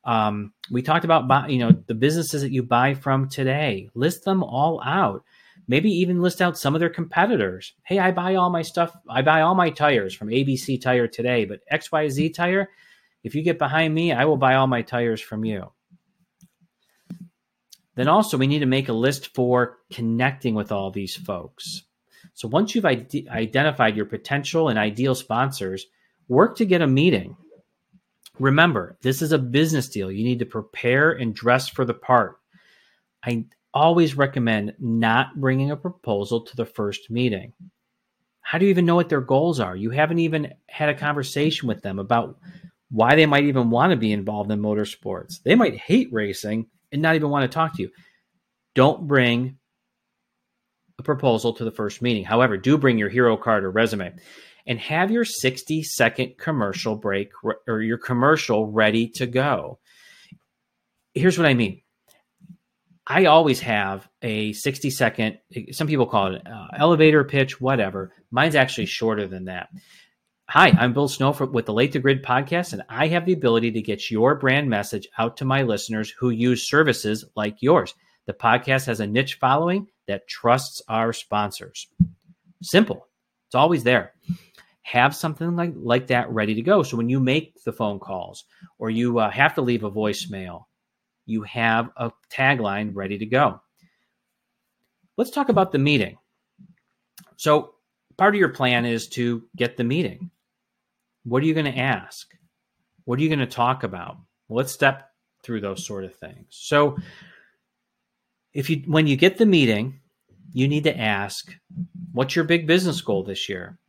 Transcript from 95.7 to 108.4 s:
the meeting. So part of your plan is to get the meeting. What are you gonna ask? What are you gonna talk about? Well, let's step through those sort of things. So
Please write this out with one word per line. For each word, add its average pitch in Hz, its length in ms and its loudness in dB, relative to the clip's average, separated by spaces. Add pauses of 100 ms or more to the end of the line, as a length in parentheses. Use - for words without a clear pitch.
the 143 80 0
meeting. 139 380 2 (1200)
So - 380 2 (420)
part 202 180 4
of 202 40 0
your 160 100 4
plan 123 360 0
is 117 240 -4
to 120 460 -4
get 120 220 -2
the 120 80 -2
meeting. 160 460 -4 (920)
What 123 200 -2
are - 20 -2
you 160 80 0
gonna 151 160 -2
ask? 127 640 -6 (720)
What 127 140 -2
are - 20 0
you 156 80 2
gonna 139 180 0
talk 123 360 -2
about? 92 340 -12 (320)
Well, 113 80 -4
let's 135 160 -2
step 139 360 0 (340)
through 110 180 -8
those 95 240 -8
sort 98 180 -10
of 92 100 -14
things. - 360 -20
So 147 480 0 (1600)